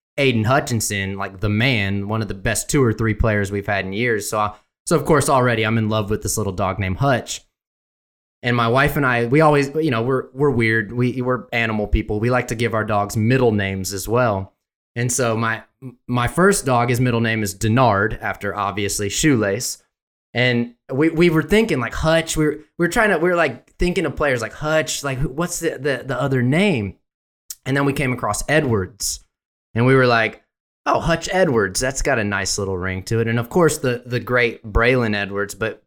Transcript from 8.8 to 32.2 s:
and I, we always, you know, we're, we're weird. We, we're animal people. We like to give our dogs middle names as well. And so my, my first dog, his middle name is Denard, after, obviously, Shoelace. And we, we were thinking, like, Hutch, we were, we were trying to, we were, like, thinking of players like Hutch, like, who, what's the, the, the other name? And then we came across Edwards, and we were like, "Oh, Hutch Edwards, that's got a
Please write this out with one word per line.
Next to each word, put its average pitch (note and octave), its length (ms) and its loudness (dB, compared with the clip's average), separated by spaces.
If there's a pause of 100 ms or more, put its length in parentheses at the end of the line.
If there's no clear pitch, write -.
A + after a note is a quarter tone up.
and C#3+ 100 2
I, A#2+ 180 2
we C3 160 4
always, C#3+ 360 4
you D#3+ 140 0
know, A2+ 120 0
we're, C3 320 -2
we're C#3+ 160 0
weird. A2+ 420 0
We, B2 300 0
we're B2 280 -2
animal A2+ 360 0
people. G#2+ 340 -2
We A#2 80 0
like B2 200 0
to B2 60 -6
give A2+ 200 -2
our A2 100 0
dogs G#2 320 -2
middle A#2 360 2
names G2 420 -2
as F#2+ 120 -8
well. G#2+ 460 0 (440)
And A#2+ 160 -2
so A#2 240 0
my, A2+ 260 -2 (460)
my B2 180 0
first F#3+ 400 2
dog, A#2+ 220 2
his B2 100 0
middle B2 220 2
name A2+ 240 0
is F#2+ 100 -4
Denard, A2+ 680 2
after, G2+ 360 -6
obviously, G2+ 520 -4
Shoelace. A2 720 0 (540)
And A#2+ 400 0 (180)
we, D3 180 2
we E3 200 4
were D#3+ 120 4
thinking, G3+ 360 2
like, A2+ 160 -4
Hutch, D#3+ 420 0
we D#3 100 2
were, D3 60 0 (260)
we E3+ 60 0
were F3 40 2
trying G#3+ 220 2
to, F3 80 2
we E3 100 2
were, F3+ 80 2
like, D3 380 -2
thinking F3 320 -2
of C3 100 -6
players C3 260 0
like A2 120 -8
Hutch, D3+ 500 -2
like, C3+ 140 -4
who, C#3+ 100 0
what's E3+ 320 -6
the, E3 180 -2
the, C3 260 -2
the B2+ 160 -4
other C3+ 220 2
name? C3 540 2 (680)
And C3+ 120 -2
then C#3+ 80 0
we C#3+ 80 2
came C3+ 200 -2
across A2 360 -4
Edwards, B2+ 760 -2 (500)
and A#2 120 2
we C3 80 6
were C3 120 6
like, A2+ 360 2 (420)
"Oh, - 140 0
Hutch E3 340 -2
Edwards, A#2 460 2
that's B2+ 240 -2
got C3+ 160 0
a G#2+ 60 -2